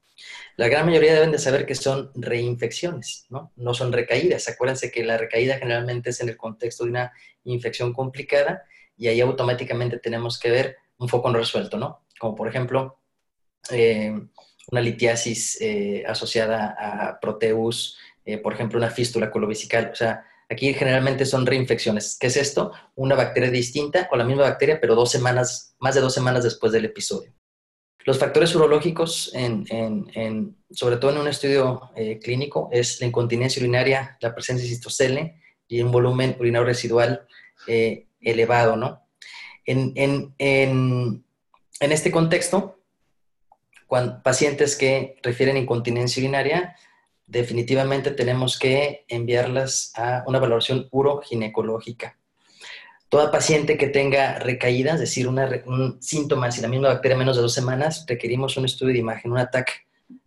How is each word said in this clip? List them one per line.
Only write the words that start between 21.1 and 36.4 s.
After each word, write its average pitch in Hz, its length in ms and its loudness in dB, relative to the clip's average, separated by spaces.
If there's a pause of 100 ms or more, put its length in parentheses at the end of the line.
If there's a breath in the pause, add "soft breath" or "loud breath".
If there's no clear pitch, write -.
son 127 220 0
reinfecciones. 120 720 -2
¿Qué 131 80 0
es 123 100 0
esto? - 340 0 (240 loud breath)
Una 135 200 2
bacteria 127 340 2
distinta 147 640 0
o 139 60 2
la 120 60 2
misma 135 200 4
bacteria, 139 360 2
pero 123 140 4
dos 120 160 6
semanas, 123 680 0
más 135 160 0
de 139 60 6
dos 131 120 2
semanas 127 300 2
después 113 280 0
del 110 140 2
episodio. - 480 -8 (720)
Los 131 120 2
factores 151 380 4
urológicos, 156 760 2
en, 120 360 -2
en, 110 440 -4
en, 110 440 -6 (140)
sobre 120 260 0
todo 135 140 2
en 147 60 2
un 147 100 0
estudio, 135 680 0
eh, 110 240 -6
clínico, 131 520 -4
es 123 280 0
la 123 80 -2
incontinencia 123 520 0
urinaria, 127 600 0
la 117 120 -2
presencia 123 300 -4
de 120 60 -6
cistocele 135 720 -2 (260 soft breath)
y 117 140 -2
un 120 100 2
volumen 123 480 2
urinario 120 260 2